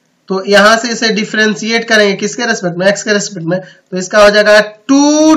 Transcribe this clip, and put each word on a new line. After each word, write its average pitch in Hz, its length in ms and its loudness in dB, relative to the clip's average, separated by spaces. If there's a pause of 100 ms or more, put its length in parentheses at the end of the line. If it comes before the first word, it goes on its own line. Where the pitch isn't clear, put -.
(300)
तो 190 160 -4
यहाँ 202 320 4
से 233 120 -6
इसे 226 240 -4
differentiate 214 720 -4
करेंगे 208 280 0
किसके 208 300 -6
respect 185 320 -4
में, 185 100 -2
x 202 160 -2
के 214 100 -4
respect 185 340 -6
में, 180 120 -4
तो - 380 -14
इसका 202 260 2
हो 208 60 6
जाएगा 208 300 4
टू 294 760 2